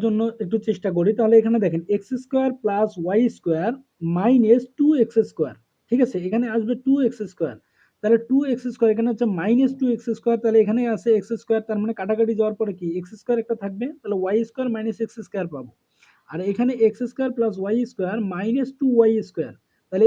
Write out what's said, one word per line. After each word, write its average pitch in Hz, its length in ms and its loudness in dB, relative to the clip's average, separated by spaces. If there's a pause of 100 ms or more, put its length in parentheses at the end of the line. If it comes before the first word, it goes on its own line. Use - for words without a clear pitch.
জন্য 214 160 0 (220)
একটু 180 140 -4 (120)
চেষ্টা 202 280 -2
করি 170 220 2
তাহলে 220 220 4
এখানে 226 240 2
দেখেন 165 180 0 (120)
এক্স 202 160 -4 (120)
স্কয়ার 262 280 0 (120)
প্লাস 208 260 0 (140)
ওয়াই 196 200 2 (140)
স্কয়ার 170 360 -2 (440)
মাইনাস 233 460 4 (160)
টু 285 80 2 (160)
এক্স - 140 -4 (140)
স্কয়ার, 131 240 -4 (380)
ঠিক 254 120 2
আছে, - 120 -2 (100)
এখানে 233 280 -2
আসবে 233 200 -2 (120)
টু 269 80 4 (140)
এক্স - 120 -10 (120)
স্কয়ার, 131 240 -6 (460)
তাহলে 220 260 2
টু 262 100 2 (140)
এক্স - 120 -4 (100)
স্কয়ার, 226 200 2
এখানে 226 160 0
হচ্ছে 226 160 -2 (140)
মাইনাস 247 400 2
টু 262 140 0
এক্স - 120 -8 (120)
স্কয়ার, 233 240 0
তাহলে 226 220 4
এখানে 220 160 0 (140)
আছে 185 140 -6 (100)
এক্স - 120 -8 (120)
স্কয়ার, 220 260 -2
তার 208 140 -4
মানে 220 180 -4
কাটাকাটি 220 400 0
যাওয়ার 214 200 0
পরে 202 180 -2
কি 180 80 -6 (120)
এক্স 180 120 -10 (100)
স্কয়ার 240 220 -2
একটা 226 200 -4
থাকবে, 202 240 -6 (140)
তাহলে 202 220 -4
ওয়াই 196 160 0 (100)
স্কয়ার 254 260 -6
মাইনাস 220 300 -6
এক্স - 120 -8 (100)
স্কয়ার 185 280 -6
পাবো। 127 160 -12 (600)
আর 156 80 -8 (120)
এখানে 247 220 0 (140)
এক্স - 140 0 (100)
স্কয়ার 262 260 -4
প্লাস 220 260 0
ওয়াই 208 160 0 (140)
স্কয়ার 185 240 -4 (180)
মাইনাস 233 340 -2 (120)
টু 277 60 2 (100)
ওয়াই 226 160 6 (160)
স্কয়ার, 123 260 -6 (340)
তাহলে 196 180 4